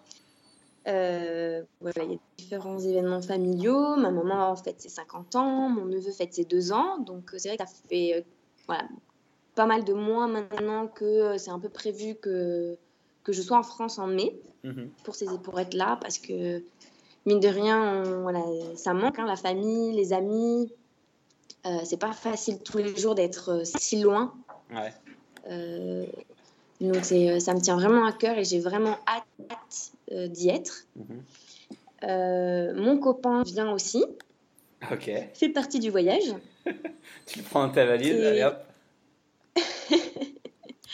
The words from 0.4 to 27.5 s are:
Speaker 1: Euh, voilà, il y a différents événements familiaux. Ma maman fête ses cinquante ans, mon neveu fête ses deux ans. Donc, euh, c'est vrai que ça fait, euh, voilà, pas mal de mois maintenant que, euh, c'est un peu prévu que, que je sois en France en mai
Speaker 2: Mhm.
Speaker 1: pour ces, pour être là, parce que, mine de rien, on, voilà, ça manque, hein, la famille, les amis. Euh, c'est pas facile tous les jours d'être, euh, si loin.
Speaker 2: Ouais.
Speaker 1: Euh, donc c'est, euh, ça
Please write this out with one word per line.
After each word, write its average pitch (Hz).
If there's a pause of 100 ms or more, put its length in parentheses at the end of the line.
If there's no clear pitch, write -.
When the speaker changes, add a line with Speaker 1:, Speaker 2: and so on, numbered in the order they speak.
Speaker 1:
Euh, 170 (180)
voilà, 175
il 180
y -
a 170 (180)
différents 190
événements 185
familiaux. 196
Ma 226
maman 185
fête -
ses -
cinquante 170
ans, 262
mon 220
neveu 190
fête 180
ses 170
deux 180
ans. 330
Donc, 185
euh, 185
c'est 190
vrai 220
que 202
ça 185 (180)
fait, 175
euh, 170 (460)
voilà, 165 (720)
pas 220
mal 220
de 196
mois 220
maintenant 214
que, 214
euh, 208
c'est 190
un 180
peu 208
prévu 214
que, 175 (480)
que 202
je 185
sois 240
en 233
France 226
en 196
mai 190 (280)
Speaker 2:
Mhm. 131 (120)
Speaker 1:
pour -
ces, 202 (160)
pour 185
être 180
là, 208
parce -
que, 175 (640)
mine 208
de 196
rien, 214 (220)
on, 185
voilà, 180 (340)
ça 180
manque, 226
hein, 226
la 202
famille, 214
les 196
amis. 226 (920)
Euh, 175
c'est 175
pas 202
facile 220
tous -
les 202
jours 214
d'être, 180
euh, 170
si 214
loin. 208 (400)
Speaker 2:
Ouais. 113 (560)
Speaker 1:
Euh, 180 (720)
donc 185
c'est, 180
euh, 175
ça 180